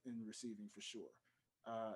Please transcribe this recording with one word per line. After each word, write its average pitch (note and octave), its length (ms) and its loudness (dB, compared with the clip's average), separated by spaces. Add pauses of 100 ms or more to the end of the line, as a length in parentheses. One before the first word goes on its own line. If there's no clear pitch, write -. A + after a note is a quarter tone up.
in A#2 200 0
receiving G#2+ 480 -2
for G2+ 60 -10
sure. G2+ 300 -2 (560)
Uh, A2+ 300 4